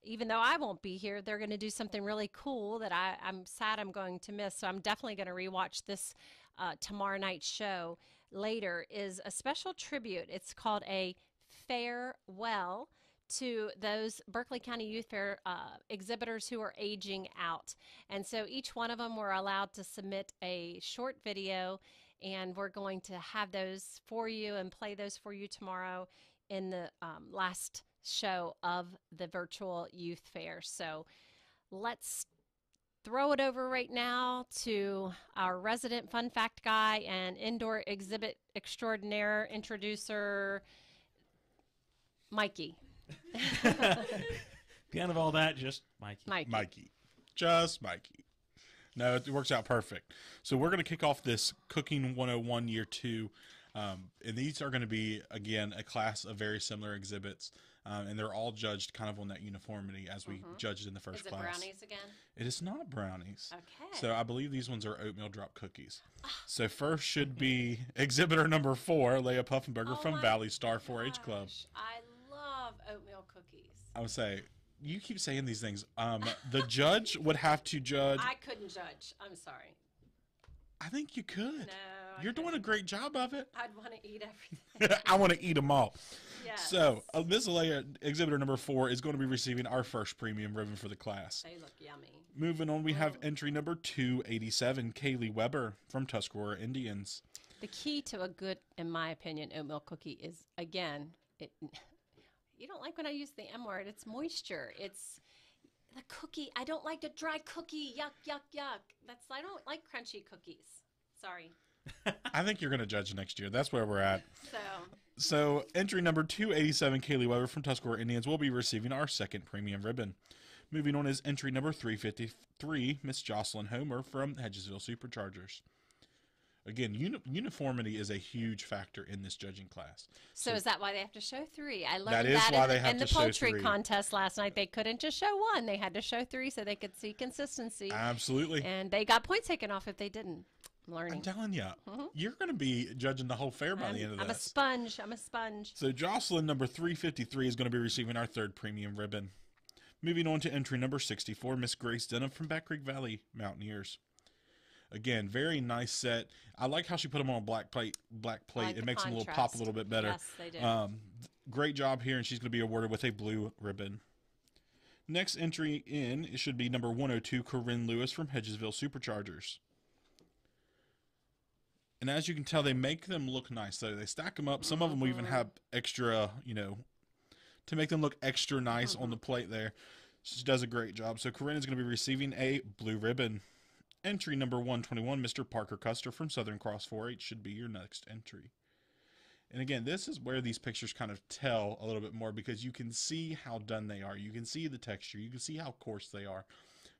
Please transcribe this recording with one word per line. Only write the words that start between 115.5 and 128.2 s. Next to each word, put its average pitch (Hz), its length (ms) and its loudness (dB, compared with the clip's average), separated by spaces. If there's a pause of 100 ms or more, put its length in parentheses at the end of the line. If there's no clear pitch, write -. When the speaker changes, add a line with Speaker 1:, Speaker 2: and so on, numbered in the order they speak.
Speaker 3:
entry 190 280 4
number 160 220 8
two 208 280 2
eighty-seven, 151 480 6
Kaylee 127 280 4
Weber 123 180 6
from 147 160 -4
Tuscarora 120 380 2
Indians, 117 260 2
will 156 120 4
be 147 120 4
receiving 120 420 2
our 143 140 0
second 104 380 -2
premium 101 380 -4
ribbon. 110 320 -2 (580)
Moving 147 240 4
on 143 100 4
is 135 180 2
entry 139 280 0
number 135 200 2
three 113 240 -2
fifty-three, 127 1080 -2
Miss 135 180 -4
Jocelyn 107 440 -2
Homer 127 360 -2
from 139 320 -4
Hedgesville 98 500 -8
Superchargers. 98 760 -8 (1080)
Again, 110 280 0
uni-, 175 300 -2
uniformity 127 720 -2
is 104 140 -2
a 104 80 0
huge 113 460 -4